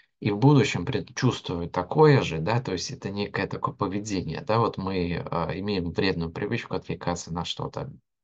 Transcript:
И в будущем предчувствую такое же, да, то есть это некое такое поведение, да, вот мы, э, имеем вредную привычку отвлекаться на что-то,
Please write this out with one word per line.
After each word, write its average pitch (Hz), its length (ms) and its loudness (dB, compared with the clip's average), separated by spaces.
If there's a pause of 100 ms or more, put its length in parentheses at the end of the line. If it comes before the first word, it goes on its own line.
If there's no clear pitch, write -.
(200)
И 104 120 0
в 101 80 0
будущем 123 460 6
предчувствую - 840 -2
такое 139 520 6
же, 85 180 -2
да, 107 220 2
то 95 120 -4
есть - 180 -4
это - 200 -6
некое 98 360 -2
такое - 260 -4
поведение, 101 680 -4
да, 110 180 2
вот 110 180 2
мы, 92 360 -2
э, 85 460 -4
имеем 95 320 -2
вредную 85 400 0
привычку 101 440 -4
отвлекаться 87 580 -6
на 85 120 -4
что-то, - 460 -8 (320)